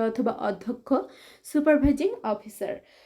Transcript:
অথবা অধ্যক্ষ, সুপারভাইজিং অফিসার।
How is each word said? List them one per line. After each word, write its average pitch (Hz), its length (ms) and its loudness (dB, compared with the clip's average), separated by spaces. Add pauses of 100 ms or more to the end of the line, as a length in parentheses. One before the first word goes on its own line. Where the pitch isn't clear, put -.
অথবা 220 320 -2
অধ্যক্ষ, - 500 -6 (560)
সুপারভাইজিং 294 640 2 (140)
অফিসার। - 520 -6 (300)